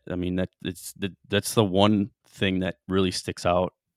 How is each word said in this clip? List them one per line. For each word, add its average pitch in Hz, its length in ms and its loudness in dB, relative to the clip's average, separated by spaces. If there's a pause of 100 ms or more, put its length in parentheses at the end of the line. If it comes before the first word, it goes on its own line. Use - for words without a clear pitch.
(100)
I 87 40 -6
mean, 90 220 -4
that, 92 120 -2 (140)
it's - 320 -12
the, 92 200 -8 (140)
that's 101 260 -2
the 117 100 6
one 101 460 4 (160)
thing 92 340 -2
that 90 160 -4 (120)
really 92 220 2
sticks - 340 -6
out, 90 300 0 (220)